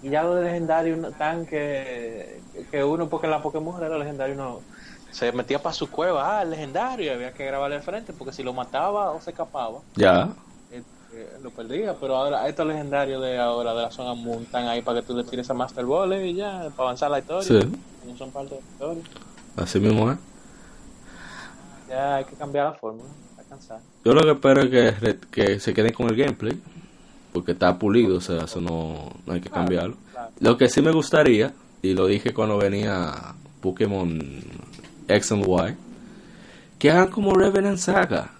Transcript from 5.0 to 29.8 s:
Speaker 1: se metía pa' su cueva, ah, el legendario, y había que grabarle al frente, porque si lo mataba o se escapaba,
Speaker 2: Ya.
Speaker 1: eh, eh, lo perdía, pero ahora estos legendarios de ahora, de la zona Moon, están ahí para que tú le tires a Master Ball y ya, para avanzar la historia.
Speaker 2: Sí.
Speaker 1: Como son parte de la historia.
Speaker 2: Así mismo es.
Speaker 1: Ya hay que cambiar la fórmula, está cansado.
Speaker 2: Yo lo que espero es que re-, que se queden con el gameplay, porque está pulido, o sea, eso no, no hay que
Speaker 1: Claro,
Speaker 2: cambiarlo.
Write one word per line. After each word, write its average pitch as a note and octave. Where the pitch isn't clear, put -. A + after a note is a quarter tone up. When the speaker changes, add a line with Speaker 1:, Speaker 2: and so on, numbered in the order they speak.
Speaker 1:
se A#2+
metía B2
pa' E3
su -
cueva, E3+
ah, G3+
el E3
legendario, E3
y -
había B2
que C#3
grabarle C#3
al C#3+
frente, G3+
porque C3
si C3+
lo B2+
mataba E3
o D#3+
se -
escapaba, C3+
Speaker 2:
Ya. F#2
Speaker 1:
eh, A#2+
eh, A2+
lo B2+
perdía, C#3+
pero C3
ahora C3+
estos D#3
legendarios C#3
de B2+
ahora, A#2+
de A#2
la A2+
zona B2
Moon, A#2
están A#2+
ahí A#2
para A#2+
que A#2
tú B2
le A#2+
tires B2
a C3
Master B2+
Ball F3+
y F3+
ya, F#3+
para C3
avanzar C#3+
la C#3+
historia. D3+
Speaker 2:
Sí. A2
Speaker 1:
Como -
son C3+
parte C#3
de C3+
la -
historia. E3
Speaker 2:
Así F2+
mismo G#2+
es. C#3
Speaker 1:
Ya C#3
hay C3+
que -
cambiar C#3+
la D#3
fórmula, A2+
está -
cansado. A2+
Speaker 2:
Yo A2+
lo D3+
que D#3
espero C#3
es B2+
que A#2+
re-, G#2
que G2+
se G2+
queden A2+
con A#2+
el A2
gameplay, C3
porque F2
está F2+
pulido, G#2
o -
sea, E2+
eso F2
no, D#2+
no -
hay F2+
que F2
Speaker 1:
Claro, F2+
Speaker 2:
cambiarlo. F2+